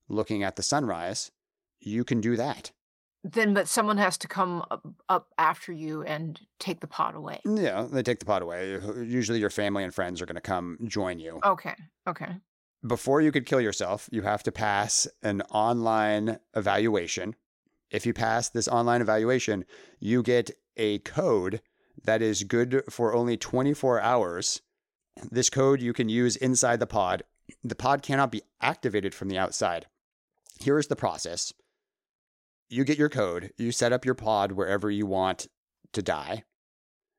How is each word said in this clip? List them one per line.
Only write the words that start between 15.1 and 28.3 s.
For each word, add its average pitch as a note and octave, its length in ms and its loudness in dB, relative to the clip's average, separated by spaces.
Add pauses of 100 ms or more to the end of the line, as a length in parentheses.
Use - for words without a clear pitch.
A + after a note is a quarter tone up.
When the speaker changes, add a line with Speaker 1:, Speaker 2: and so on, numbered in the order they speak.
Speaker 1:
an G2+ 200 -2 (100)
online A2 880 2 (160)
evaluation. G2+ 800 0 (560)
If G#2 140 -2
you A#2 80 0
pass A2+ 360 0
this A2+ 180 -2
online A#2+ 340 2
evaluation, A2 640 2 (340)
you A#2 240 2
get A#2+ 280 2 (260)
a G#2 220 2
code A2 640 0 (420)
that A2+ 180 2
is G#2 220 2
good B2 460 2
for A2+ 240 0
only A#2+ 220 2
twenty-four C3 640 2
hours. G2+ 640 0 (680)
This B2 180 2
code C3+ 320 4
you A#2+ 120 -2
can A#2 140 0
use A#2 300 4
inside B2+ 420 2
the A2+ 80 0
pod. F#2+ 360 0 (400)
The B2 120 -6
pod C#3 280 2
cannot C3+ 280 2